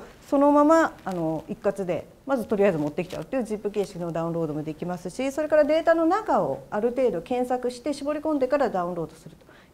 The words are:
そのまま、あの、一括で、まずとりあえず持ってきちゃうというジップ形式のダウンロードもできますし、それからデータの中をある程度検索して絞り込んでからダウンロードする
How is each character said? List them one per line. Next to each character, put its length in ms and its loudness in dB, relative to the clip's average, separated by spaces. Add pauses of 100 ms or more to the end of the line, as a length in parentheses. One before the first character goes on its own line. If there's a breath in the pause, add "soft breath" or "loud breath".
(280 loud breath)
そ 100 2
の 120 6
ま 140 6
ま、 280 6 (120)
あ 80 -6
の、 360 -4
一 120 -8
括 240 -2
で、 220 -4 (180)
ま 120 0
ず 80 -2
と 120 -2
り 80 4
あ 40 6
え 40 4
ず 60 0
持 100 0
っ 40 -4
て 120 -4
き 40 -10
ち 80 -10
ゃ 40 -6
う 40 -8
と 120 -6
い 40 2
う 40 -2
ジ 100 -6
ッ 40 -6
プ 120 -4
形 160 -2
式 120 -14
の 140 -6
ダ 100 -2
ウ 80 -2
ン 40 -4
ロ 100 -2
ー 20 -2
ド 60 -4
も 100 -4
で 120 -8
き 100 -8
ま 140 -6
す 100 -10
し、 240 -4
そ 80 -4
れ 80 -2
か 80 4
ら 80 6
デ 160 2
ー 40 -8
タ 100 6
の 100 2
中 380 2
を 280 -4
あ 80 -4
る 120 0
程 200 0
度 120 -4
検 260 -4
索 220 -2
し 100 -14
て 140 -4
絞 180 -6
り 80 -4
込 140 -2
ん 40 0
で 100 0
か 100 2
ら 100 2
ダ 160 -2
ウ 80 -4
ン 20 -6
ロ 100 -4
ー 20 -8
ド 100 -16
す 120 -20
る 60 -20 (400 loud breath)